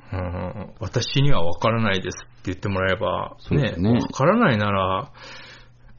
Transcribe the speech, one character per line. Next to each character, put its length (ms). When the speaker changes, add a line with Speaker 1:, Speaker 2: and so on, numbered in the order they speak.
Speaker 1:
ー。 60
Speaker 2:
う 0
ん。 640
「私 400
に 100
は 140
わ 100
か 140
ら 120
な 120
い 80
で 100
す」 40
っ 20
て 40
言 100
っ 20
て 120
も 120
ら 120
え 20
ば、 420
Speaker 1:
そ 180
う 40
で 160
す 40
ね。 140
Speaker 2:
ね、 60
わ 80
か 180
ら 120
な 140
い 60
な 140
ら、 400